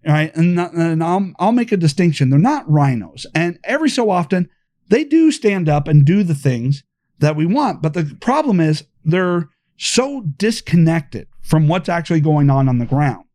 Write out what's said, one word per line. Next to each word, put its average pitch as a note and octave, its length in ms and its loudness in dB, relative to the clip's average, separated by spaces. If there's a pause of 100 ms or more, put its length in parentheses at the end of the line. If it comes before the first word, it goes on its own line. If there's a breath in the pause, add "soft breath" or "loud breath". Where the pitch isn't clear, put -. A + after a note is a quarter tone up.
right? D3+ 300 0
And, F3 240 2
and E3 420 -2
I'll, F3+ 360 -2
I'll G3 140 2
make A#3+ 200 0
a G3 60 0
distinction. D#3+ 500 2
They're C#3 100 4
not B3+ 320 0
rhinos. C3 540 0 (100)
And E3+ 300 -2
every C#4+ 240 -2
so A#3 220 -2
often, F3+ 400 -2 (380)
they C4 160 2
do D#4 280 4
stand F#3+ 380 -2
up D3 180 0
and D3 160 6
do F#3+ 180 2
the E3+ 120 -2
things C3+ 500 -4 (340)
that D3+ 160 0
we D#3 120 -2
want. A#3 340 -2
But D3+ 140 -4
the D3+ 260 -6
problem B3+ 400 0
is D#3 240 0 (180)
they're F3 460 -2 (300)
so C4+ 420 -2 (160)
disconnected E3 920 -2 (120)
from D#3 260 2
what's E3 220 -2
actually E3+ 320 -2
going D3 300 2
on C3+ 180 2
on B2 100 0
the A#2+ 80 -4
ground C3+ 380 -2 (100)